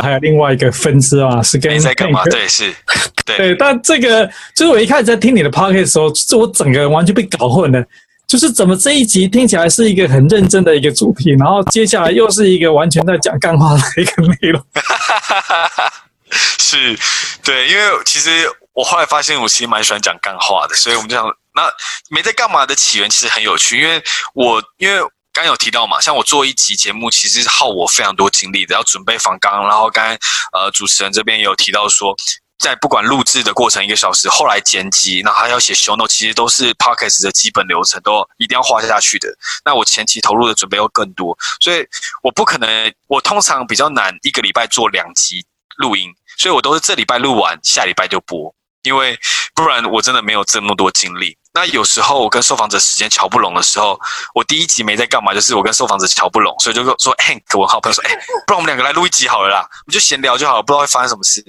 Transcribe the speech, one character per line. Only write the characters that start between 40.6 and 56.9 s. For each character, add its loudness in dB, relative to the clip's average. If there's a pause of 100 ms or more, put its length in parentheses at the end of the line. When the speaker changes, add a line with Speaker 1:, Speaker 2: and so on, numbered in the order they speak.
Speaker 2:
备 -2
又 0
更 -2
多， -8 (220)
所 2
以 -2 (380)
我 0
不 0
可 0
能， 0 (140)
我 0
通 -2
常 0
比 -4
较 0
难 -2 (100)
一 -4
个 -4
礼 -4
拜 -2
做 0
两 -6
集 -4 (300)
录 -4
音， -6 (260)
所 0
以 0
我 2
都 0
是 -2
这 -2
礼 -2
拜 -2
录 0
完， 0
下 0
礼 -2
拜 -2
就 -4
播。 -12 (300)
因 -2
为 -2 (360)
不 0
然 0
我 0
真 -2
的 0
没 -2
有 0
这 -2
么 -2
多 0
精 -4
力。 -8 (160)
那 -2
有 -2
时 0
候 0
我 0
跟 0
受 0
访 -2
者 -2
时 0
间 -2
瞧 -2
不 0
拢 0
的 -2
时 0
候， 0 (360)
我 0
第 -2
一 -4
集 -2
没 -2
在 0
干 -2
嘛， 0
就 -2
是 0
我 2
跟 0
受 -2
访 0
者 -2
瞧 0
不 0
拢， 0
所 0
以 -2
就 -2
说， 0